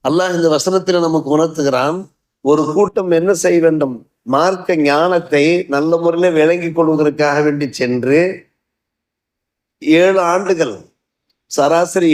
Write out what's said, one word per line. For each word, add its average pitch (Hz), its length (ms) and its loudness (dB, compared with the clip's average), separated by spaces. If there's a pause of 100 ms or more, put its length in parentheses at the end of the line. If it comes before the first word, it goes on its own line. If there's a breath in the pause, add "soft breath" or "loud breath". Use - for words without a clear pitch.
அல்லாஹ் 180 320 -2
இந்த 165 140 0
வசனத்தில் 180 560 0
நமக்கு 156 280 -2
உணர்த்துகிறான், 151 640 -2 (460)
ஒரு 147 260 2
கூட்டம் 185 460 0
என்ன 180 180 2
செய்ய 175 260 0
வேண்டும்? 156 340 0 (340)
மார்க்க 180 480 0 (100)
ஞானத்தை 156 580 0 (240)
நல்ல 151 300 0
முறையில் 170 380 0
விளங்கி 165 340 0
கொள்வதற்காக 151 720 0
வேண்டி 147 280 -2
சென்று 123 480 0 (1600)
ஏழு 180 380 2 (120)
ஆண்டுகள், 175 420 -2 (760)
சராசரி 170 640 0